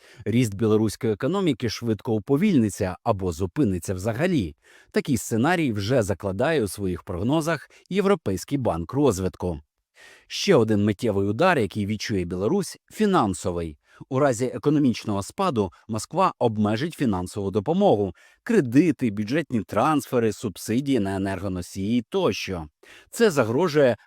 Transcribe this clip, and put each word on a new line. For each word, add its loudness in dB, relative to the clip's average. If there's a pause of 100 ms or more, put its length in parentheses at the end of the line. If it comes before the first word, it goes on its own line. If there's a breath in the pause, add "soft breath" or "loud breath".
(260 loud breath)
Ріст 2
білоруської 2
економіки 0
швидко -4
уповільниться 2
або 0
зупиниться -2
взагалі. -2 (360 soft breath)
Такий 0
сценарій 0
вже 0
закладає -2
у 0
своїх -4
прогнозах -2 (200 soft breath)
Європейський 0
банк -2
розвитку. 0 (680 loud breath)
Ще 2
один 4
миттєвий 0
удар, 2
який -2
відчує -2
Білорусь, -2 (140)
фінансовий. 0 (320 loud breath)
У 0
разі 2
економічного 0
спаду -2 (160 soft breath)
Москва -2
обмежить 0
фінансову -2
допомогу, 2 (300 soft breath)
кредити, 2
бюджетні -4
трансфери, 0
субсидії -2
на -2
енергоносії -4
тощо. -2 (440 loud breath)
Це 4
загрожує 2